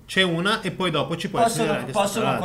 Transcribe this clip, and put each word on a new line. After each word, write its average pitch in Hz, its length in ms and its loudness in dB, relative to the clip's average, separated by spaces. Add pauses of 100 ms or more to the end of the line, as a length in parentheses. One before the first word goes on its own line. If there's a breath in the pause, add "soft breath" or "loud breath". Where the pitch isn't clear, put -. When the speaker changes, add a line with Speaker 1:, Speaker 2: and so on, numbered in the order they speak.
Speaker 1:
c'è - 160 2
una 185 400 2
e 190 100 -4
poi 180 180 -2
dopo 151 280 -2
ci 196 120 -6
può 240 120 0
essere 226 240 2
Speaker 2:
Possono, 151 140 0
Speaker 1:
anche 127 120 -8
stata 202 140 2
Speaker 2:
possono - 200 -2
Speaker 1:
l'altra. 127 200 0